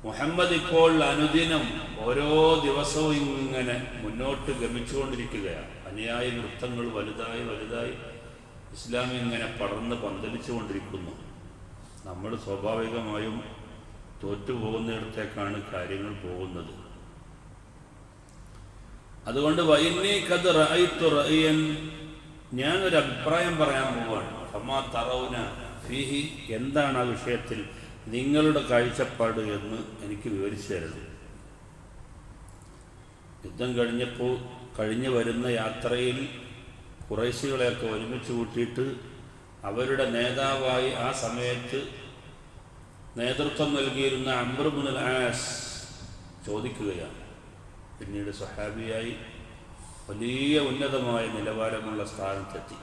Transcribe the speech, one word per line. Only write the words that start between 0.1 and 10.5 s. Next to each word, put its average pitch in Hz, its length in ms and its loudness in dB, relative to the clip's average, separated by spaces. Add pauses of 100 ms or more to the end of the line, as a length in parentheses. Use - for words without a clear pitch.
ഇപ്പോൾ 165 320 10 (180)
അനുദിനം 151 540 4 (420)
ഓരോ 143 240 4 (360)
ദിവസവും 143 600 4 (160)
ഇങ്ങനെ 127 340 0 (280)
മുന്നോട്ട് 131 460 -2 (120)
ഗമിച്ചുകൊണ്ടിരിക്കുകയാണ്. 117 1040 -2 (200)
അനുയായി 117 500 -2
വൃത്തങ്ങൾ 120 480 -4 (100)
വലുതായി 113 540 -4
വലുതായി 117 420 -6 (840)
ഇസ്ലാം 123 320 -2 (120)
ഇങ്ങനെ 117 260 0 (120)
പടർന്ന് 110 460 -2
പന്തലിച്ചുകൊണ്ടിരിക്കുന്നു. 98 1080 -6 (920)